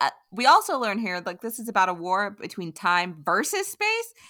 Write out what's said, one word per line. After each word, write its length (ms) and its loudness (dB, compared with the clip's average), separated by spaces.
uh, 100 2
we 140 -2
also 320 6
learn 200 0
here, 280 -4
like, 160 -6
this 160 -8
is 100 -10
about 200 4
a 60 -2
war 360 -2
between 420 -10
time 520 -2
versus 440 0
space, 460 -4